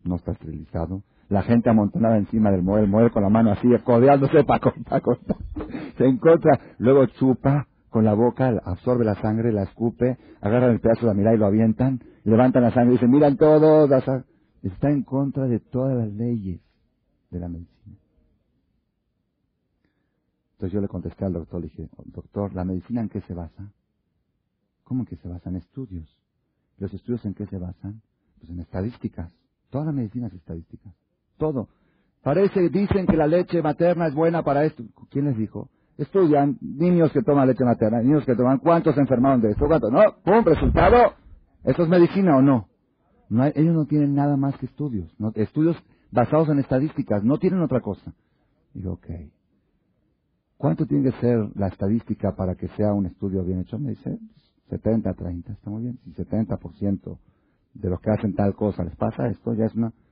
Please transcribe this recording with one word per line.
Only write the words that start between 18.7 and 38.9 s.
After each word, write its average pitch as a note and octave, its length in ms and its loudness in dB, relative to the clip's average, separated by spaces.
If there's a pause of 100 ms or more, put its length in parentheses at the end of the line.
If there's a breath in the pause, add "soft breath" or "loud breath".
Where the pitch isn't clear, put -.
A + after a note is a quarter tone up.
Entonces F2+ 200 -10
yo G#2 80 -2
le G2 80 -6
contesté F2+ 360 -10
al F#2 80 -4
doctor, E2+ 260 -10
le D#2 80 -10
dije, D#2+ 220 -16 (160)
"Doctor, G2+ 480 -10
¿la F#2 100 -8
medicina F#2 380 -6
en G#2 80 -6
qué G2+ 120 -10
se - 120 -14
basa?" F2 380 -16 (1120)
"¿Cómo B2+ 180 -6
en G#2+ 60 -6
qué F#2 80 -14
se - 120 -18
basa?" F2 220 -12
"En F#2 60 -8
estudios." F2+ 520 -14 (680)
"¿Los F#2+ 160 -8
estudios A#2 320 -8
en G2 80 -6
qué G2+ 140 -10
se G2 100 -12
basan?" F#2+ 440 -12 (360)
"Pues - 140 -20
en F2+ 80 -12
estadísticas. F#2+ 760 -10 (380)
Toda C#3+ 140 -6
la D#3+ 60 -4
medicina B2 360 -6
es F#2+ 60 -14
estadística. E2+ 600 -18 (440)
Todo. D3+ 320 -4 (520)
Parece, F3+ 480 2
dicen F#3+ 380 0
que E3+ 100 2
la D#3 80 2
leche E3+ 380 0
materna E3+ 420 0
es D3 80 -2
buena E3 300 0
para C#3+ 220 0
esto." D3+ 180 -6 (260)
"¿Quién C#3 160 -4
les C3 120 -2
dijo?" G#2+ 320 -8 (280)
"Estudian D3 640 2
niños E3+ 500 2
que C3+ 120 0
toman C#3+ 240 2
leche B2+ 180 2
materna, A#2 360 0
niños C3+ 220 2
que B2 120 0
toman, B2+ 240 0
¿cuántos E3 340 2